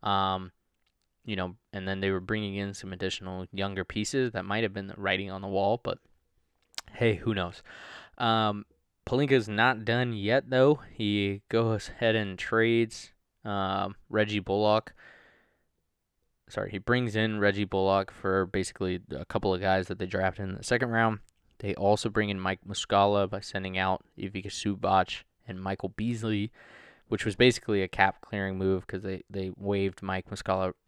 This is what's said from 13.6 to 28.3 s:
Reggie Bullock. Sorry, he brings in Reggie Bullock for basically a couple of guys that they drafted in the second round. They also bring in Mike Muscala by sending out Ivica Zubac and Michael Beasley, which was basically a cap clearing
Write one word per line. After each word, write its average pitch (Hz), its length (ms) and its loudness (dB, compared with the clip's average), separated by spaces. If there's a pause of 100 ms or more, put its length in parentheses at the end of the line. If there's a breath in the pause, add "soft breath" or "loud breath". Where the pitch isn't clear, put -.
Reggie 107 300 2
Bullock. 104 540 2 (1600 soft breath)
Sorry, 101 220 -6
he 98 60 -8
brings 120 380 0
in 110 240 0
Reggie 101 260 2
Bullock 98 460 2
for 95 340 0
basically 92 540 -4 (120)
a 71 140 -8
couple 98 280 0
of 90 80 -2
guys 95 260 2
that 95 120 -8
they - 60 -4
drafted 95 420 -2
in 95 80 -6
the 107 80 -12
second 123 260 0
round. 113 300 2 (400)
They 101 160 -4
also 104 340 2
bring 104 200 0
in 98 100 -2
Mike 95 280 -2
Muscala 101 640 4
by 101 100 -6
sending 95 380 -6
out 92 260 0 (140)
Ivica 98 320 -8
Zubac 95 720 0 (240)
and 95 140 -10
Michael 95 280 -6
Beasley, 110 640 -4 (560 loud breath)
which - 180 -2
was 104 100 -2
basically 117 460 4
a 92 60 -2
cap 95 340 2
clearing 95 360 -4